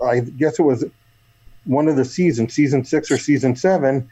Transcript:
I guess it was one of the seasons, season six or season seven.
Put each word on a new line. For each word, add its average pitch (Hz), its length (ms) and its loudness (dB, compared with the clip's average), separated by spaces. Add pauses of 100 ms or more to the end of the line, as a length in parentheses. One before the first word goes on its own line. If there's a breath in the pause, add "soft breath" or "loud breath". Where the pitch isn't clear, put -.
I 123 180 2
guess 143 380 -2
it 175 40 2
was 127 200 2 (840)
one 143 220 0
of 156 80 2
the 131 80 2
seasons, 127 500 -2
season 139 300 2
six 156 280 -2
or 135 60 2
season 131 380 0
seven. 139 560 0